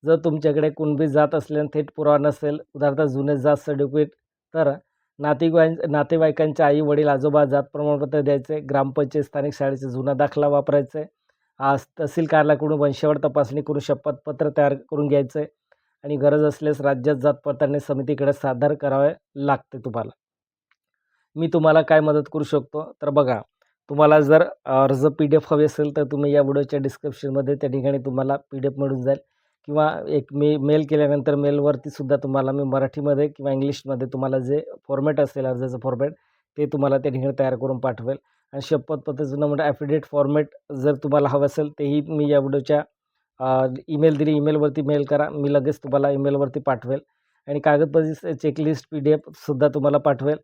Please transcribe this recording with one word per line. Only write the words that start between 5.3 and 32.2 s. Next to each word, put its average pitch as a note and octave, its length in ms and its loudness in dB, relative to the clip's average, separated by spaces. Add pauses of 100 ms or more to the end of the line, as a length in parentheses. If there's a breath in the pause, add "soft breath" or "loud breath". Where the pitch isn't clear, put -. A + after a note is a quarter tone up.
नातेवाईकांचे D#3 760 2
आई, D3 180 4
वडील, D3 260 2
आजोबा C#3+ 380 2
जात C#3 180 0 (100)
प्रमाणपत्र D3 480 -2
द्यायचे, C#3+ 380 -2
ग्रामपंचायत C#3 640 -2
स्थानिक C#3+ 300 -6
शाळेचा C3+ 360 -4
जुना C3 240 -4
दाखला D3 340 0
वापरायचा C#3+ 520 0
आहे, D#3 80 -10 (520)
आज C#3 260 0 (140)
तहसील D#3+ 260 -2
कार्यालयाकडून D3+ 540 2
वंशावळ D3 380 0
तपासणी C#3 440 -2
करून D3 180 -4
शपथपत्र D3 760 -4
तयार C#3+ 180 2
करून D3 320 -4
घ्यायचं C#3+ 320 0
आहे D3 80 -6 (560)
आणि C#3+ 140 -6
गरज D3 260 4
असल्यास D3+ 380 -2
राज्यात C#3 340 0
जात C#3 180 0
पडताळणी C#3+ 460 -2
समितीकडे C#3 540 -2
सादर C#3 400 -2
करावे C#3+ 400 0 (220)
लागते C#3 420 -4
तुम्हाला. A2+ 340 -8 (1200)
मी D#3+ 180 -4
तुम्हाला D#3+ 280 6
काय D#3 180 4
मदत D3+ 340 0
करू D#3 100 -2
शकतो? D3+ 480 -4 (100)
तर D3 80 -2
बघा, C3 320 0 (480)
तुम्हाला D3+ 300 6
जर D3+ 240 6 (220)
अर्ज C3+ 420 2 (120)
पीडीएफ D3+ 340 2
हवी D3+ 120 4
असेल D3 320 -2
तर D3+ 60 0
तुम्ही C#3+ 300 -2
या D3 80 6
व्हिडिओच्या C#3+ 380 0
डिस्क्रिप्शनमध्ये C#3 760 -4
त्या C#3+ 140 -4
ठिकाणी C#3 280 -2
तुम्हाला C3+ 380 -2
पीडीएफ C#3 420 -6
मिळून C3+ 240 -2
जाईल C3+ 160 0 (480)
किंवा D3+ 420 0
एक D3 260 -2
मी D3 240 2
मेल D3 320 2
केल्यानंतर D3 460 0
मेलवरती C#3+ 540 0
सुद्धा C#3 260 -2
तुम्हाला C3+ 360 -2